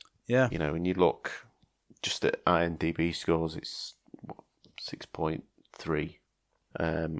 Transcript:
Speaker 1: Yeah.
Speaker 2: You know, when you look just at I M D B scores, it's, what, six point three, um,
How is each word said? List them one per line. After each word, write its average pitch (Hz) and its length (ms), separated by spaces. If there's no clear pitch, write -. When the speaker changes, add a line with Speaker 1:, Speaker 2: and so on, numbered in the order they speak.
Speaker 1:
Yeah. 127 240
Speaker 2:
You 90 60
know, 78 160
when 85 120
you 92 80
look - 540
just - 240
at - 220
I 87 160
M 85 120
D 80 160
B 82 200
scores, 82 440
it's, - 400
what, - 160
six - 260
point 80 380
three, 80 420
um, 80 400